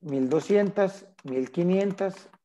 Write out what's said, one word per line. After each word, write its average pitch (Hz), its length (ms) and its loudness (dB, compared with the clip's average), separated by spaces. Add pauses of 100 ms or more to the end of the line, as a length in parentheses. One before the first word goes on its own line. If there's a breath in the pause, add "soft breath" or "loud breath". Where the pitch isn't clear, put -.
mil 139 280 -2
doscientas, 196 760 0 (180)
mil 131 260 -4
quinientas 190 760 0 (160)